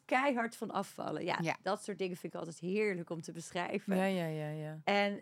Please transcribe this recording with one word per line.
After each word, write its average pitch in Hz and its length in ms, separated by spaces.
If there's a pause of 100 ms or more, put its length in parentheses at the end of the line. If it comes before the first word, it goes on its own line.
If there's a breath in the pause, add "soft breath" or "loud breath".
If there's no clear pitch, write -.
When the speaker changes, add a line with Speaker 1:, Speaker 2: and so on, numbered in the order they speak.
Speaker 1:
keihard 247 500
van - 160
afvallen. - 540
Ja, 180 160
Speaker 2:
Ja. 165 200
Speaker 1:
dat 202 220
soort 196 140
dingen 180 200
vind - 160
ik 175 60
altijd 165 200
heerlijk 190 500
om 165 120
te 170 100
beschrijven. 180 640
Speaker 3:
Ja, 185 100
ja, 185 220
ja, 156 220
ja. 156 340
Speaker 1:
En, 202 380